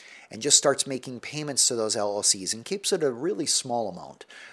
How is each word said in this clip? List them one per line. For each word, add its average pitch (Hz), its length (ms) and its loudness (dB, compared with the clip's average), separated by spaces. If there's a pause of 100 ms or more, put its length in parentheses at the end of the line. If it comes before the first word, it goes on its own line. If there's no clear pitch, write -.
(320)
and 104 100 -10
just 139 160 6
starts - 300 4
making 127 320 -8
payments 147 480 0
to 127 80 0
those 110 200 0
L 104 200 0
L 104 80 -2
Cs 92 300 2
and 113 120 -8
keeps 202 260 -2
it 175 120 2
a 139 80 2
really 156 340 -2
small 120 420 0
amount - 380 -12 (280)